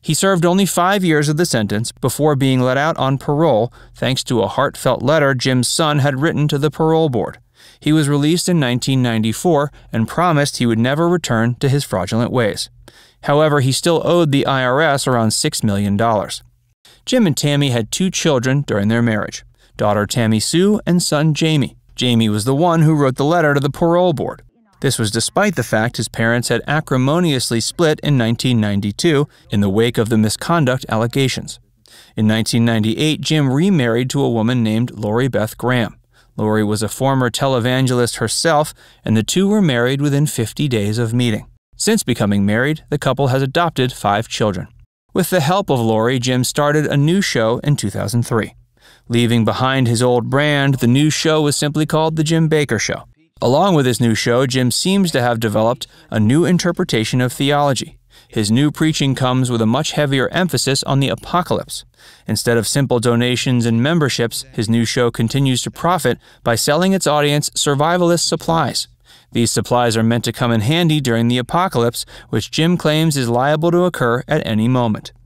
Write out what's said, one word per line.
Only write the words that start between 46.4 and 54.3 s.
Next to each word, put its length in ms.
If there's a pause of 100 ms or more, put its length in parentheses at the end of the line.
started 420
a 120
new 240
show 420
in 120
two 140
thousand 340
three. 300 (560)
Leaving 340
behind 440
his 160
old 260
brand, 460
the 120
new 220
show 320
was 160
simply 280
called 300
The 80
Jim 260
Bakker 300
Show. 260 (360)
Along 340
with 100
his 160
new 120
show, 320